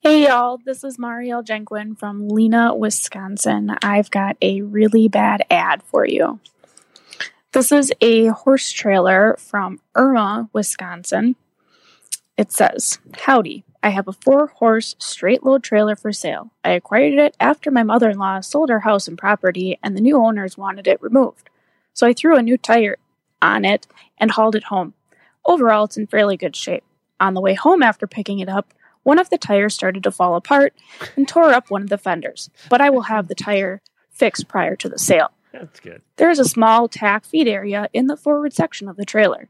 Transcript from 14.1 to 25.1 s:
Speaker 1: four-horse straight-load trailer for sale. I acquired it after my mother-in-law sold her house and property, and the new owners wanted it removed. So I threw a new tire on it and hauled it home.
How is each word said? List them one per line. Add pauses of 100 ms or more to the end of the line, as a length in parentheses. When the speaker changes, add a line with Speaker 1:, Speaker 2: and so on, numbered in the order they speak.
Speaker 1:
four-horse
straight-load
trailer
for
sale. (140)
I
acquired
it
after
my
mother-in-law
sold
her
house
and
property,
and
the
new
owners
wanted
it
removed. (460)
So
I
threw
a
new
tire (440)
on
it (320)
and
hauled
it
home. (500)